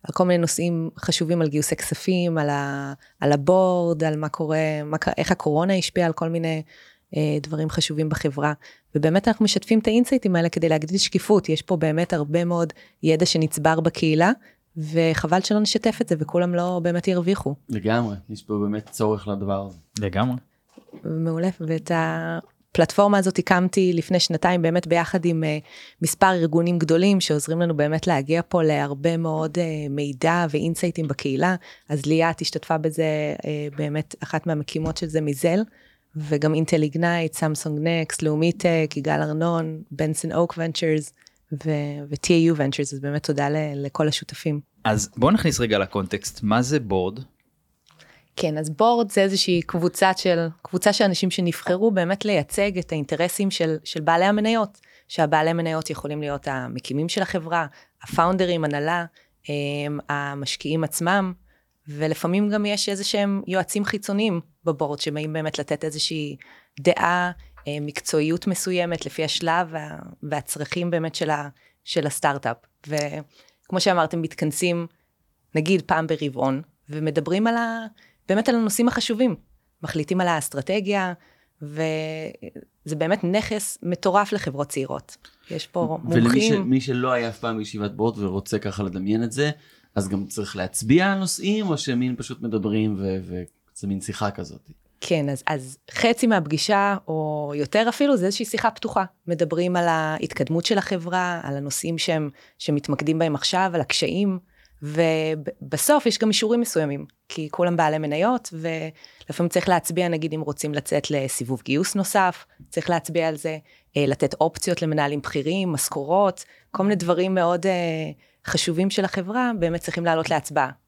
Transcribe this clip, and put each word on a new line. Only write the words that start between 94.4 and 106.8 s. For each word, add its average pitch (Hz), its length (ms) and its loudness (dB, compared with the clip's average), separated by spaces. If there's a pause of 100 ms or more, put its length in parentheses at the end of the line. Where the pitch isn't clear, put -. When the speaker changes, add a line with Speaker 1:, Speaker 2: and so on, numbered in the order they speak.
Speaker 1:
כן, 151 280 0
אז, 139 180 -6
אז 131 300 -6 (140)
חצי 233 360 2
מהפגישה, 196 680 2 (120)
או 151 480 -4
יותר 147 340 2
אפילו, 285 280 4
זה 180 80 2
איזושהי 202 200 -2
שיחה 214 260 0
פתוחה. 214 320 -2 (240)
מדברים 170 480 0
על 175 120 4
ההתקדמות 160 800 0
של 214 120 2
החברה, 180 680 -2
על 139 140 -6
הנושאים 143 400 -4
שהם, 156 320 0 (300)
שמתמקדים 151 600 0
בהם 160 160 2
עכשיו, 185 380 0
על 170 80 0
הקשיים, 185 580 0 (420)
ובסוף 156 1200 0
יש 226 140 2
גם 220 80 2
אישורים 220 340 2
מסוימים, 147 440 -2 (240)